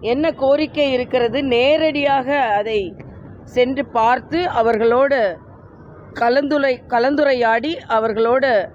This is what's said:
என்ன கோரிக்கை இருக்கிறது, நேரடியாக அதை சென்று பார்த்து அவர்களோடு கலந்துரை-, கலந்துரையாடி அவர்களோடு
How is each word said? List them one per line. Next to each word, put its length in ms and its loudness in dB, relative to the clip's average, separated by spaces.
என்ன 320 -2
கோரிக்கை 600 0
இருக்கிறது, 500 0
நேரடியாக 960 0
அதை 560 -2
சென்று 420 -2
பார்த்து 640 0
அவர்களோடு 880 2
கலந்துரை-, 720 0
கலந்துரையாடி 880 0
அவர்களோடு 880 0